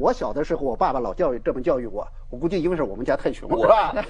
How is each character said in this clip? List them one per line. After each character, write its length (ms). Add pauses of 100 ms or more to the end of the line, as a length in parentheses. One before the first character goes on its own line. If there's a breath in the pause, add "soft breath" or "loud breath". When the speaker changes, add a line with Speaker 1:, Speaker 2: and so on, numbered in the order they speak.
Speaker 1:
我 100
小 220
的 100
时 140
候， 60
我 120
爸 160
爸 80
老 140
教 220
育， 100
这 80
么 80
教 180
育 80
我， 220 (220 soft breath)
我 80
估 100
计 140
因 80
为 60
是 60
我 140
们 80
家 100
太 160
穷， 200
Speaker 2:
我， 100
Speaker 1:
是 80
吧？ 260 (160)